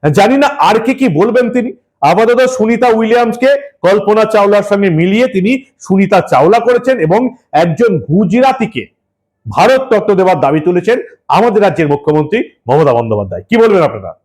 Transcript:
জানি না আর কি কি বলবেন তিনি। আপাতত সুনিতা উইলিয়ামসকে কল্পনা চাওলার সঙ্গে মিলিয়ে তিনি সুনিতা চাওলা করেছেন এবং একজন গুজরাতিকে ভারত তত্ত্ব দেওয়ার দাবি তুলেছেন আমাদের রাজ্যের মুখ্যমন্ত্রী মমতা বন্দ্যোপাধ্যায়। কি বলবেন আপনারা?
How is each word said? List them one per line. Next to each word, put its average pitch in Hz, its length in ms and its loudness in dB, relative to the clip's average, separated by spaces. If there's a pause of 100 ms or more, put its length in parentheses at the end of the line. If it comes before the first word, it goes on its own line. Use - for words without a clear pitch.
(120)
জানি 208 260 2
না 285 100 2
আর 208 320 0
কি 233 140 -2
কি 254 160 0
বলবেন 220 400 0
তিনি। 240 220 -4 (300)
আপাতত 220 400 2
সুনিতা 233 460 0
উইলিয়ামসকে 226 600 0 (340)
কল্পনা 202 440 0
চাওলার 208 380 2
সঙ্গে 202 260 0
মিলিয়ে 190 380 0
তিনি 254 360 -2 (160)
সুনিতা 190 420 0
চাওলা 165 380 2
করেছেন 247 400 0
এবং 208 360 0 (160)
একজন 170 480 0
গুজরাতিকে 214 840 -2 (640)
ভারত 226 320 2
তত্ত্ব 208 340 -2
দেওয়ার 185 240 0
দাবি 156 200 0
তুলেছেন 180 420 -2 (260)
আমাদের 202 360 2
রাজ্যের 165 240 0
মুখ্যমন্ত্রী 151 560 -2 (260)
মমতা 143 240 2
বন্দ্যোপাধ্যায়। 104 560 -4
কি 226 80 0
বলবেন 208 260 4
আপনারা? 95 420 -6